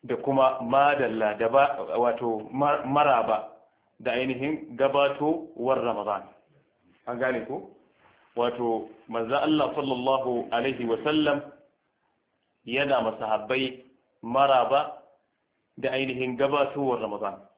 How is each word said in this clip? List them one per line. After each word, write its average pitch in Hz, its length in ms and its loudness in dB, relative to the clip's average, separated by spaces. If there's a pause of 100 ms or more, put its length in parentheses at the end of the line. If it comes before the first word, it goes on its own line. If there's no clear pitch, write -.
da 123 140 -4
kuma 135 440 2
madalla 120 760 2
da 113 120 0
ba, 139 280 4 (200)
wato 117 540 0
mar-, 147 340 0
maraba 131 640 2 (500)
da 120 120 -4
ainihin 131 640 -4
gabatowar 139 1040 0
Ramadan. 104 400 -2 (840)
An 120 120 -8
gane 123 260 -2
ko? 98 240 -10 (680)
Wato 120 540 0 (180)
manzo 117 280 -2
Allah 151 400 2
sallallahu 131 760 0
alaihi 123 340 -2
wa 113 180 0
sallam 151 380 0 (1200)
yana 131 360 0
masahabbai 113 840 -2 (400)
maraba 135 760 4 (760)
da 131 140 -4
ainihin 127 460 -4
gabatowar 139 640 0
Ramadan. 104 340 -6 (220)